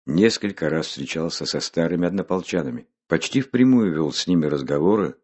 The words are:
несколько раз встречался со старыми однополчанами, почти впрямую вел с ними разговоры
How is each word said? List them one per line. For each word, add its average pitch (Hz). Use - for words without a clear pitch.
несколько 95
раз 78
встречался 78
со 73
старыми 85
однополчанами, 90
почти 85
впрямую 123
вел 76
с -
ними 85
разговоры 73